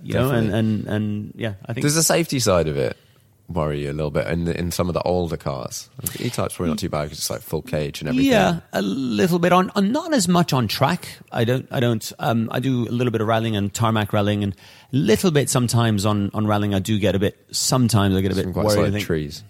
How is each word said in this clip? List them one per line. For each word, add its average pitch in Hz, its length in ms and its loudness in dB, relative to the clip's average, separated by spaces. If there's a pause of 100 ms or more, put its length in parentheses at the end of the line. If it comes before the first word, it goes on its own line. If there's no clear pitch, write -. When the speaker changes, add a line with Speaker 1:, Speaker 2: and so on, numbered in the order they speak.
Speaker 1:
you 120 100 -8
know, 123 180 2
and, 113 160 2
Speaker 2:
definitely. 107 120 0
Speaker 1:
and, 110 280 0
and 107 480 -4
yeah, 110 180 -6 (120)
I 117 80 -6
think 131 100 -6
Speaker 2:
Does 147 120 2
the 160 80 2
safety 160 360 0
side 90 280 4
of 71 100 -2
it 62 200 -2 (500)
worry 76 360 -2
you 71 80 -4
a - 20 -6
little 76 180 -2
bit 71 160 0
in, 85 200 -2
in 85 240 -2
some 90 160 -2
of 85 60 -2
the 78 80 0
older 87 340 -2
cars? - 540 -8 (300)
E-Type's - 360 -4
probably - 140 -2
not - 100 -2
too 90 80 -4
bad 76 220 -4
'cause - 80 -14
it's, - 120 -6
like, 58 120 -8
full 78 200 -6
cage 76 380 -4
and 78 100 -8
everything. 269 220 2
Speaker 1:
Yeah, 190 300 2 (100)
a 196 100 -2
little 202 580 0
bit 170 120 4
on, 185 240 4
on, 202 160 0
not 320 220 -2
as 185 160 2
much 175 240 4
on 123 160 2
track. - 400 0 (240)
I 117 100 0
don't, 127 260 0
I 127 120 -2
don't, 117 360 0
um, 117 340 0
I 127 100 -2
do 123 260 0
a - 40 -6
little 120 200 0
bit 110 80 0
of 107 80 -2
rallying 113 300 0
and 98 160 -2
tarmac 110 400 0
rallying, 104 300 2
and 98 100 0
a - 420 -12
little 202 360 4
bit 139 180 2
sometimes 113 560 2
on, 104 280 0
on 107 140 -2
rallying. 104 260 0
I 95 60 2
do 107 180 0
get 95 180 2
a 98 40 2
bit, - 320 -2
sometimes 104 640 2
I 95 60 2
get 95 100 0
a 92 40 -2
bit 92 100 0
Speaker 2:
Some 90 80 -6
quite 95 140 0
Speaker 1:
worried, 107 60 4
I 101 100 4
Speaker 2:
solid 98 100 0
Speaker 1:
think. 101 120 -4
Speaker 2:
trees. 76 440 -4